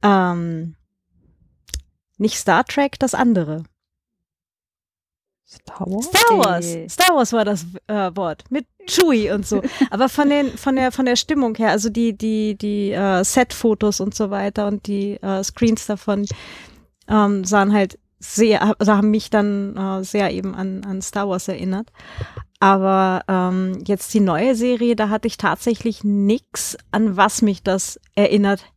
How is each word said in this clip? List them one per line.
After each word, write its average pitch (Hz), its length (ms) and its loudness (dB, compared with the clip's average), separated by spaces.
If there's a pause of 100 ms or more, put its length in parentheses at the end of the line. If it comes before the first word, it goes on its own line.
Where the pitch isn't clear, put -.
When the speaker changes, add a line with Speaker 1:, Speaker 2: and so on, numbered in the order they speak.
Speaker 1:
Ähm, 170 720 0 (1400)
nicht 214 180 0
Star 190 280 2
Trek, - 340 -2
das 262 160 0
andere. 165 500 0 (1800)
Speaker 2:
Star - 400 -12
Wars? 202 200 -6
Speaker 1:
Star 415 320 4
Wars. 180 280 2
Speaker 3:
Nee. 170 220 -8
Speaker 1:
Star 359 260 2
Wars 254 180 2
war 226 120 2
das, 190 220 -2 (200)
äh, 202 300 -2
Wort. 175 340 -4
Mit 262 160 -4 (220)
Chewie 285 420 2
und 202 160 -4
so. - 160 -2 (140)
Speaker 3:
<laughs> 262 140 0
Speaker 1:
Aber 240 180 0
von 285 200 0
den, 285 280 2
von 269 200 -2
der, 254 160 0
von 262 140 -2
der 240 100 2
Stimmung 254 400 0
her, 220 140 2
also 214 200 0
die, 226 260 -2
die, 214 400 -2
die, 208 360 -4
äh, 190 300 0
Set-Fotos 214 760 0
und 196 140 -4
so 202 160 -4
weiter 202 360 -4
und 202 200 -4
die, 202 360 -4
äh, 190 220 -2
Screens 226 420 -2
davon, 202 400 -4 (840)
ähm, 202 360 2
sahen 202 280 2
halt 202 260 2 (200)
sehr, 214 600 2
also 208 120 4
haben 208 180 4
mich 214 200 -2
dann, 202 460 -2
äh, 190 280 -4
sehr 196 280 -2
eben 185 220 -6
an, 190 300 -6
an 190 180 -6
Star 202 260 -4
Wars 180 200 -4
erinnert. 190 440 -6 (680)
Aber, 190 680 2
ähm, 185 580 -2
jetzt - 280 -4
die 220 60 4
neue 190 340 2
Serie, 233 420 2
da 214 140 0
hatte 214 180 -2
ich - 80 -8
tatsächlich 214 680 -2
nix, 202 720 0 (160)
an 214 240 0
was 202 260 4
mich 202 200 2
das - 380 -2 (140)
erinnert 202 500 2 (120)